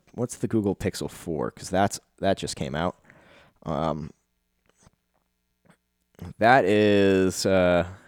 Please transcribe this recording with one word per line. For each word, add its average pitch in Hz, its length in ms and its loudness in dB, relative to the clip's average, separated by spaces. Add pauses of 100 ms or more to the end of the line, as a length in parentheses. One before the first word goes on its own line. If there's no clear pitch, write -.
(140)
what's - 240 -8
the 117 100 -6
Google 101 260 0
Pixel - 380 -6
four? 71 400 -8
'Cause - 180 -18
that's, 95 300 0 (200)
that 95 180 0
just - 180 -8
came 69 200 -8
out. 85 220 -4 (680)
Um, 78 460 -6 (2250)
that 120 260 4
is, 98 840 4
uh, 90 420 4 (200)